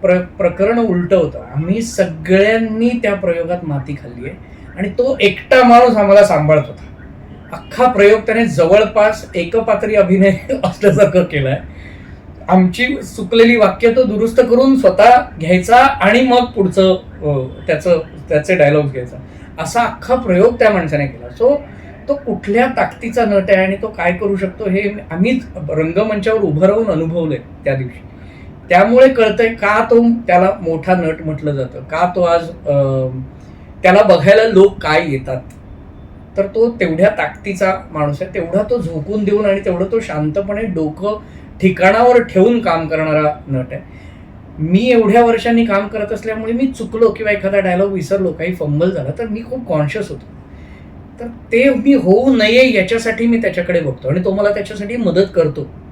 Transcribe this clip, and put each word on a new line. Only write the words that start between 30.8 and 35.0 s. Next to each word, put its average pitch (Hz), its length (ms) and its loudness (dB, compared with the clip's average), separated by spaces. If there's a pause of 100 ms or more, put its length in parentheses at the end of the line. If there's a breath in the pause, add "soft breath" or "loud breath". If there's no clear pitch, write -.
नट 160 280 -4
म्हटलं 151 280 -6
जातं, 131 320 -6
का 175 340 -2
तो 180 60 0
आज, 170 280 0
अं, 135 720 -2 (600 loud breath)
त्याला 190 200 6
बघायला 196 400 4
लोक 202 400 4
काय 156 260 0